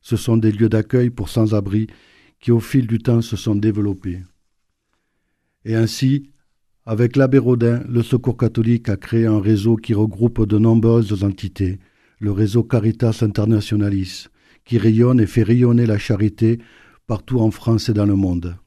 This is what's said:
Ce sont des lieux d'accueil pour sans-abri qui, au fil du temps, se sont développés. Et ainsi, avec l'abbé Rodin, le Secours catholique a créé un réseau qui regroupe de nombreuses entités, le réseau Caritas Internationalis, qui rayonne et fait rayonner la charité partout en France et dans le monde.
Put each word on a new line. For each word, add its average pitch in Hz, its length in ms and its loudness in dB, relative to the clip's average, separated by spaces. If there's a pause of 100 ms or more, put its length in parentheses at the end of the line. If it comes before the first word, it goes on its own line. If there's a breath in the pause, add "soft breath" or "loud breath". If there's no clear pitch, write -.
Ce - 160 -4
sont 113 220 0
des 110 120 2
lieux 107 200 0
d'accueil 120 400 0
pour 120 180 -10
sans-abri 107 600 -2 (520 soft breath)
qui, 120 120 0
au 117 80 2
fil 127 260 -2
du 110 120 -2
temps, 120 220 2
se 113 160 -6
sont 107 180 -4
développés. 101 680 -4 (1400)
Et 113 80 -4
ainsi, 131 560 0 (560)
avec 113 300 0
l'abbé 135 200 4
Rodin, 120 500 2
le 120 160 0
Secours 120 360 -2
catholique 117 500 0
a 101 80 -2
créé 113 300 -2
un 107 140 2
réseau 107 360 2
qui 110 160 -6
regroupe 110 540 0
de 107 100 0
nombreuses 110 680 2
entités, 95 580 -4 (380 soft breath)
le 104 140 -4
réseau 107 300 0
Caritas 110 580 -2
Internationalis, 104 1080 -2 (360 soft breath)
qui 120 140 -2
rayonne 113 420 4
et 104 60 2
fait 113 160 0
rayonner 120 420 2
la 110 140 0
charité 110 640 -2 (460 loud breath)
partout 120 340 -4
en 113 100 2
France 113 400 -2
et - 20 0
dans 101 140 0
le 101 100 2
monde. 87 400 -2 (100)